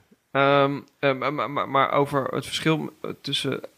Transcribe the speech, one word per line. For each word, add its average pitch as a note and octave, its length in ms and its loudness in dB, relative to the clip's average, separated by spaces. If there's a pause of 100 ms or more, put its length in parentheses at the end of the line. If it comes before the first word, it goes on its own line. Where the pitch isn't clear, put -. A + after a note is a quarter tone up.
(320)
Ehm, C#3 480 4 (200)
eh, C#3 180 2
maar, B2+ 160 -2
maar, C3+ 180 -4
maar, A#2+ 180 -4
maar C3+ 220 2
over C#3 320 2
het - 220 -4
verschil, D#3 560 -2
eh, - 80 -6 (120)
tussen, C3+ 400 -4 (160)